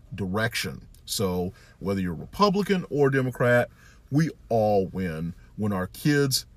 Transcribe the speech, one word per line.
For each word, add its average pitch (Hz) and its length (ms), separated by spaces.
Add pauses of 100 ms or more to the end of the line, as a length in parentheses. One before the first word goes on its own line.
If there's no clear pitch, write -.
(140)
direction. 98 680 (240)
So 90 480 (260)
whether 98 220
you're 87 140
Republican 190 760
or 139 220
Democrat, 123 580 (420)
we 151 200 (180)
all 104 380
win 85 480 (220)
when 104 180
our 92 140
kids 143 580 (100)